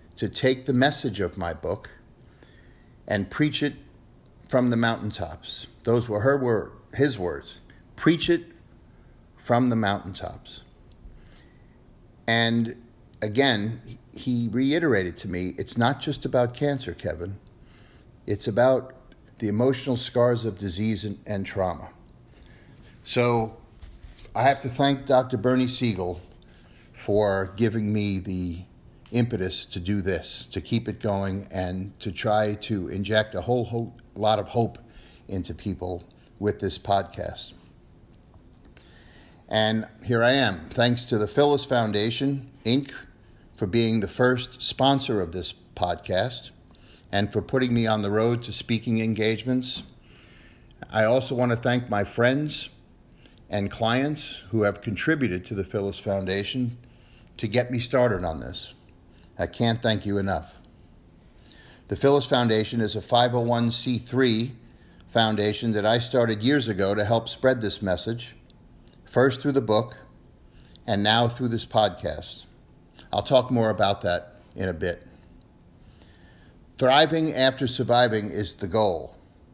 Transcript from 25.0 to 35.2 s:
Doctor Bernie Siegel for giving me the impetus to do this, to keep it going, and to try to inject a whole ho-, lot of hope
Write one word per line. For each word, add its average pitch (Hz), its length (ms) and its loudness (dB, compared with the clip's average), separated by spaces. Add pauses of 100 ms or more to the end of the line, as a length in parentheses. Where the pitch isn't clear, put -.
Doctor 127 320 2
Bernie 127 300 2
Siegel 92 540 -2 (720)
for 98 640 0
giving 107 340 0
me 104 280 -2
the 90 440 -6 (480)
impetus 113 520 -2
to - 160 -10
do 101 220 -2
this, 90 500 -6
to - 80 -6
keep 113 300 -4
it 101 100 -8
going, 98 520 -4
and 92 480 -6
to 107 120 -8
try 107 440 0
to 101 340 -4
inject 101 440 0
a 95 60 -4
whole 120 240 0
ho-, 117 300 -6 (220)
lot 104 240 2
of 98 80 -6
hope 117 300 0 (520)